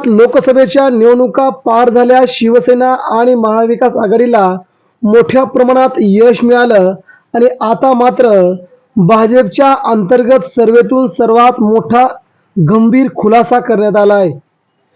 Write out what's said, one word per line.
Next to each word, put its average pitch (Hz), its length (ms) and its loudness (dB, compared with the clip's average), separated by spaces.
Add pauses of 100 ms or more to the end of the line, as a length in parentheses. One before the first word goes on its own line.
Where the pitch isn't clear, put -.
लोकसभेच्या 254 840 2
निवडणुका 247 600 0
पार 240 400 0
झाल्या, 240 380 2
शिवसेना 247 680 0 (260)
आणि 254 160 0
महाविकास 226 640 -2
आघाडीला 220 600 0 (460)
मोठ्या 233 400 2
प्रमाणात 254 460 0 (100)
यश 220 440 2
मिळालं 233 500 0 (400)
आणि 240 120 0 (160)
आता 233 320 -2
मात्र 233 600 0 (420)
भाजपच्या 226 880 0
अंतर्गत 240 640 0
सर्व्हेतून 240 640 0
सर्वात 240 540 0
मोठा 226 460 0 (600)
गंभीर 233 460 0
खुलासा 233 440 0
करण्यात 208 380 -2
आलाय. 202 320 0 (680)